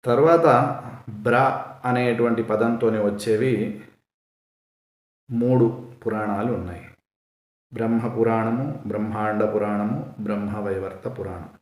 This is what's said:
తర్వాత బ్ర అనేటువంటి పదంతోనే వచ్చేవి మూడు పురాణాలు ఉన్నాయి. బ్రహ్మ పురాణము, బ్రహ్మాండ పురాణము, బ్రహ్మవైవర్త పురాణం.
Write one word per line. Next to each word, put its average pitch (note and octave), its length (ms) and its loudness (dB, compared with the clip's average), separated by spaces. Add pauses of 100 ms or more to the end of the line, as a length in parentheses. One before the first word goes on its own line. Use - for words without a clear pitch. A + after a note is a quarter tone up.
తర్వాత D#3+ 420 4 (640)
బ్ర A#2 560 2 (180)
అనేటువంటి A#2+ 580 2
పదంతోనే A2+ 560 0
వచ్చేవి G#2+ 880 0 (1500)
మూడు A#2+ 640 2 (140)
పురాణాలు G#2+ 460 -2
ఉన్నాయి. F2 380 -8 (840)
బ్రహ్మ A2+ 360 0
పురాణము, A2+ 800 0
బ్రహ్మాండ G#2+ 680 -2
పురాణము, G#2 680 -2
బ్రహ్మవైవర్త G#2 880 -6
పురాణం. F#2 420 -10 (120)